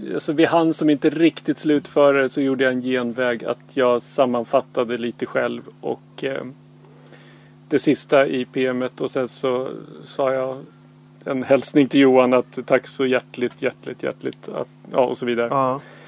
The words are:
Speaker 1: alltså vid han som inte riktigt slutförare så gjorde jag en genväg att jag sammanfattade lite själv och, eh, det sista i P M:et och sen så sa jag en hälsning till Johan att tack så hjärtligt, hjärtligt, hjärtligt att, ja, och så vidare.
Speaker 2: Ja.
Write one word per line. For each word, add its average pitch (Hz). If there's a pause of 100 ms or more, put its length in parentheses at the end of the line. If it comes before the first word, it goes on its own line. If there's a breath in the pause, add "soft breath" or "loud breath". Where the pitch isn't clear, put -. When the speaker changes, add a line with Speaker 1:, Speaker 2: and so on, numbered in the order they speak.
(140)
Speaker 1:
alltså -
vid 151
han 160
som 156
inte 147
riktigt 156
slutförare 143
så 143
gjorde 135
jag 131
en 127
genväg 123
att -
jag 123
sammanfattade 123
lite 117
själv 120 (180)
och, -
eh, 135 (1200 loud breath)
det 147
sista 139
i 127
P 127
M:et 127
och 139
sen 127
så 131 (360)
sa 135
jag 131 (680)
en 131
hälsning 135
till 143
Johan 127
att 123
tack 127
så -
hjärtligt, 123
hjärtligt, 127
hjärtligt 131
att, 135 (240)
ja, -
och 127
så 127
vidare. 117
Speaker 2:
Ja. 135 (280 loud breath)